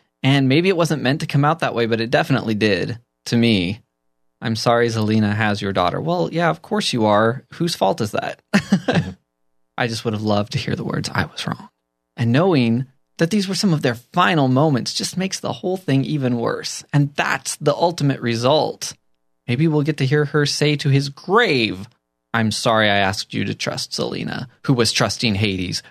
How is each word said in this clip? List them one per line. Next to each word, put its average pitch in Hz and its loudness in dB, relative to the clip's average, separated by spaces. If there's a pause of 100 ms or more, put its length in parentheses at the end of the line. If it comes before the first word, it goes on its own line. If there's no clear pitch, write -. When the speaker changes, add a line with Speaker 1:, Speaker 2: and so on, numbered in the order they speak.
(220)
Speaker 1:
and 135 4
maybe 165 4
it 185 2
wasn't 160 0
meant 131 0
to 160 -8
come 143 2
out 160 2
that 120 -2
way, 117 0
but 113 0
it 113 -4
definitely 139 0
did 101 0 (260)
to 120 0
me. 107 2 (600)
"I'm 113 -4
sorry 117 2
Zelena 107 0
has 104 -2
your 98 -4
daughter." 90 0
Well, 170 -2
yeah, 165 0
of 160 -4
course 208 -4
you 113 2
are. 110 2 (100)
Whose 170 -4
fault 190 0
is 104 -4
that? - -6 (120)
<laughs> - - (340)
Speaker 2:
Mm-hmm. 131 0 (680)
Speaker 1:
I 123 0
just 113 -6
would 113 -2
have 107 -6
loved 104 0
to - -2
hear - -6
the - -6
words, - -4
"I 92 0
was - -12
wrong." - -8 (460)
And 117 0
knowing 131 2 (300)
that 170 2
these 202 0
were 190 -4
some 180 2
of 147 0
their 123 2
final 175 2
moments 127 2
just - -6
makes 190 -4
the - -6
whole 185 -4
thing 135 0
even 131 -2
worse. - -4 (100)
And 143 2
that's - -4
the 120 0
ultimate 151 0
result. 120 0 (540)
Maybe 127 2
we'll 151 2
get 151 -2
to 143 -2
hear 147 2
her 147 0
say 151 0
to 147 -2
his 139 2
grave, 131 0 (460)
"I'm 113 2
sorry 110 2
I 101 4
asked 98 -2
you 107 -4
to 107 -4
trust - -8
Zelena, - -6 (160)
who 139 2
was 120 2
trusting 110 0
Hades, 95 -2